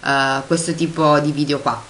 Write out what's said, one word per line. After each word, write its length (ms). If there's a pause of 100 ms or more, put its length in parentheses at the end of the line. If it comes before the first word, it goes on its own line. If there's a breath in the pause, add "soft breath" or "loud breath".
eh, 420
questo 260
tipo 460
di 140
video 260
qua. 300